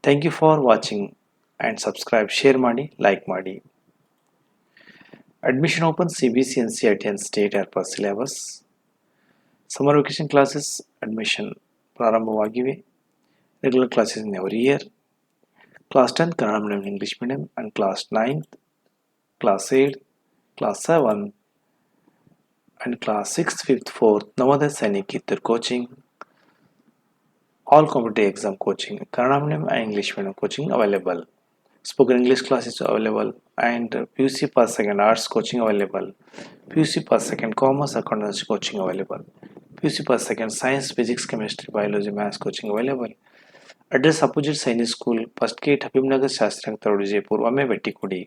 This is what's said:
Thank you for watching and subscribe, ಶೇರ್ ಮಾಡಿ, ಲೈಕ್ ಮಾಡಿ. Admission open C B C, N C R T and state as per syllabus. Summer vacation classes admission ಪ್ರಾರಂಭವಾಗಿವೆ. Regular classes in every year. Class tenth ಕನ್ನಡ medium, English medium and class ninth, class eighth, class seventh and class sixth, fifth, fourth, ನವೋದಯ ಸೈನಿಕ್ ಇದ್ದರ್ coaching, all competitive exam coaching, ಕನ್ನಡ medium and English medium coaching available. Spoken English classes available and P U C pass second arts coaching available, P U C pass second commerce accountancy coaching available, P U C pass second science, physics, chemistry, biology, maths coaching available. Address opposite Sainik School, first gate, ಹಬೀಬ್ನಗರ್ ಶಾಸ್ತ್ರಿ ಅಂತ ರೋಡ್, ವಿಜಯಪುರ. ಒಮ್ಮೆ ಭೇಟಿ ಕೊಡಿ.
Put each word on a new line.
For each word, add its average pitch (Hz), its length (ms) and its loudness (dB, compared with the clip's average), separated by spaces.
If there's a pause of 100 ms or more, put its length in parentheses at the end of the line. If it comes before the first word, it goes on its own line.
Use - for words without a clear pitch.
Thank 143 220 4
you 151 140 -2
for 156 200 6
watching 110 560 0 (520)
and 110 180 -4
subscribe, 107 440 0
ಶೇರ್ 135 280 6
ಮಾಡಿ, 127 440 0
ಲೈಕ್ 98 280 2
ಮಾಡಿ. 95 340 -6 (1900)
Admission 156 400 2
open 165 180 0
C 131 220 0
B 123 140 2
C, 127 180 -2
N 113 80 0
C 113 180 0
R 104 140 6
T 110 80 -4
and 101 100 -4
state 104 400 -2
as 95 140 -2
per 95 180 -2
syllabus. 101 720 -6 (1080)
Summer 143 260 4
vacation 143 340 -2
classes 143 340 4 (380)
admission 107 420 -4 (520)
ಪ್ರಾರಂಭವಾಗಿವೆ. 113 760 0 (880)
Regular 127 300 4
classes 110 340 0
in 101 140 -4
every 98 260 -2
year. 143 140 2 (1080)
Class 127 260 6
tenth 165 240 0
ಕನ್ನಡ 107 240 0
medium, 101 260 -4
English 101 300 -8
medium 123 220 -4 (140)
and 110 200 -8
class 95 220 0 (200)
ninth, 139 320 -2 (880)
class 98 240 2 (140)
eighth, 139 200 2 (600)
class 107 180 -2 (120)
seventh 110 380 2 (1600)
and 123 100 -4 (100)
class 104 360 -4
sixth, - 280 -4
fifth, - 300 0
fourth, 107 300 4 (140)
ನವೋದಯ 143 380 4
ಸೈನಿಕ್ 101 400 -2
ಇದ್ದರ್ - 320 -4
coaching, 120 320 -2 (1900)
all 151 220 10
competitive 110 380 2
exam 98 240 -6 (100)
coaching, 101 300 -4 (200)
ಕನ್ನಡ 139 280 4
medium 151 280 -2
and 120 160 0
English 101 280 -2
medium 98 260 -6
coaching 139 340 -4
available. 95 440 0 (680)
Spoken 127 300 2
English 127 260 2
classes 120 280 -4 (140)
available 107 400 -2 (400)
and 120 220 -4 (240)
P 131 80 0
U 135 100 2
C 135 220 -4
pass 117 240 4
second 104 260 0
arts 117 180 4 (120)
coaching 117 300 -2
available, 98 420 0 (600)
P - 120 -16
U 156 100 4
C 160 160 -2
pass 107 240 2
second 110 300 -4
commerce 135 380 2
accountancy 104 500 -4
coaching 107 340 -4
available, 92 400 -6 (540)
P - 100 -20
U 139 80 2
C 147 140 -6
pass 120 220 2
second 110 280 -4
science, 135 280 -2 (100)
physics, 120 340 -2
chemistry, 107 360 -6 (100)
biology, 104 420 -2
maths 104 260 -4
coaching 104 300 -6
available. 127 380 -4 (840)
Address 151 300 4
opposite 147 380 -2
Sainik 117 320 0
School, 117 240 -2 (200)
first 117 260 -2
gate, 139 220 2
ಹಬೀಬ್ನಗರ್ 135 500 2
ಶಾಸ್ತ್ರಿ - 340 -2
ಅಂತ 107 180 -4
ರೋಡ್, 101 160 2
ವಿಜಯಪುರ. 104 340 0 (100)
ಒಮ್ಮೆ 139 220 2
ಭೇಟಿ 104 280 -4
ಕೊಡಿ. 95 280 -6